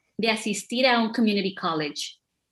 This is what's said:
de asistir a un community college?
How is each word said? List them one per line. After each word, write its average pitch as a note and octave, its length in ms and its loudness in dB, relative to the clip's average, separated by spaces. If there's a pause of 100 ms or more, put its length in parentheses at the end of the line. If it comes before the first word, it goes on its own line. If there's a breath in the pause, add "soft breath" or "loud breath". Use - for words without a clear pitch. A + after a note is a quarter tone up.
(160)
de A3 140 0
asistir A3 560 -2
a A#3+ 140 4
un A3 120 0
community G3+ 420 2
college? D#3 600 -4 (380)